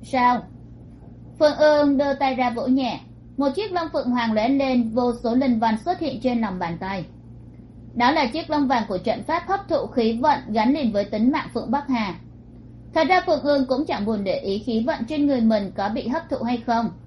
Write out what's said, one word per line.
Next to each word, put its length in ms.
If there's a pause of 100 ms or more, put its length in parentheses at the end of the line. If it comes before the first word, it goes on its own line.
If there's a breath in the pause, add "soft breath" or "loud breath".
"Sao?" 400 (960)
Phượng 180
Ương 400
đưa 160
tay 220
ra 140
vỗ 180
nhẹ. 320 (380)
Một 180
chiếc 160
lông 220
phượng 160
hoàng 240
lóe 160
lên, 440
vô 200 (100)
số 120
linh 240
văn 260
xuất 140
hiện 220
trên 200
lòng 180
bàn 200
tay. 260 (880)
Đó 180
là 140
chiếc 240
lông 180
vàng 200
của 100
trận 260
pháp 240
hấp 220
thụ 180
khí 340
vận 260
gắn 260
liền 180
với 140
tính 260
mạng 220
Phượng 180
Bắc 160
Hà. 280 (800)
Thật 140
ra 180
Phượng 160
Ương 240
cũng 200
chẳng 200
buồn 180
để 160
ý 200
khí 280
vận 180
trên 220
người 140
mình 340
có 140
bị 180
hấp 220
thụ 140
hay 140
không. 320 (180)